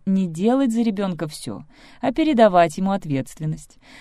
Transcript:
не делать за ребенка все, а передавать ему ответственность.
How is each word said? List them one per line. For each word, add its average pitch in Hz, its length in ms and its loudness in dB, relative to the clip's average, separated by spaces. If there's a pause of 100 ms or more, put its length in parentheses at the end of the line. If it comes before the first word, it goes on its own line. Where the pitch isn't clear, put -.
не 190 180 0
делать 226 460 0
за 233 100 0
ребенка 190 460 -4
все, - 380 -12 (360)
а 262 100 -2
передавать 220 680 4
ему 190 100 -2
ответственность. 156 880 -6 (240)